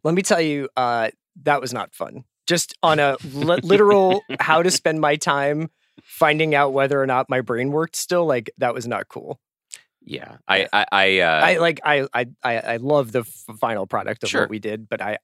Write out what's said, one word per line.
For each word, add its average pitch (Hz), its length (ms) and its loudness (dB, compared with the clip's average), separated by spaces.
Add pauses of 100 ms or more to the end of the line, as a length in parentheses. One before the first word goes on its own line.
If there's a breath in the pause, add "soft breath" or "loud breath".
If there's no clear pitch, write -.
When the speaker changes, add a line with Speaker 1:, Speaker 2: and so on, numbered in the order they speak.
Speaker 1:
Let 160 100 0
me 190 80 2
tell 190 180 2
you, 147 360 -2
uh, 120 340 0 (340)
that 143 160 2
was 120 120 -8
not 113 220 -8
fun. - 300 -12 (220)
Just - 360 -2
on 156 160 4
a 139 180 2 (160)
li-, 156 300 0
literal 196 680 4
Speaker 2:
<laughs> 131 100 -6
Speaker 1:
how 160 220 2
to 180 80 2
spend 160 300 0
my 151 160 2
time 147 540 -2 (320)
finding 156 520 2
out 143 180 4
whether 135 280 2
or 135 60 0
not 131 240 0
my 127 100 0
brain 123 300 -2
worked 156 260 -2
still, 175 300 0
like, 123 320 -2
that 120 160 0
was 123 120 -8
not 113 220 -6
cool. - 300 -14 (680 loud breath)
Speaker 2:
Yeah. - 340 -14 (100)
I, 98 140 4
Speaker 1:
Yeah. - 100 -2
Speaker 2:
I, 104 180 2
I, 98 300 4
uh, 82 240 4
Speaker 1:
I, 175 140 4
like, 165 260 0
I, 143 280 2
I, 123 140 -2 (160)
I, 120 160 -2
I 117 200 -4
love 131 340 0
the 127 80 0
f-, - 400 -12
final 107 260 -2
product 104 380 -6
of 110 60 -6
Speaker 2:
Sure. - 120 -2
Speaker 1:
what - 80 -2
we 107 80 -6
did, 107 300 -8
but 110 120 -6
I, 104 240 -4